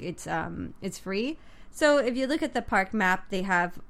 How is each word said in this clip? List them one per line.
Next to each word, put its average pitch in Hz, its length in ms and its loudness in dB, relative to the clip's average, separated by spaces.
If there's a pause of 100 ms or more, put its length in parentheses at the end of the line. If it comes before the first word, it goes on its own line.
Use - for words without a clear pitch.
it's, - 260 -8
um, 170 560 -4
it's 185 160 -6
free. 220 400 -4 (320)
So 294 280 6
if 240 180 2
you 262 100 0
look 302 160 0
at 302 120 -2
the 233 80 0
park 190 320 0
map, 185 340 2
they 185 140 -2
have 180 360 0 (120)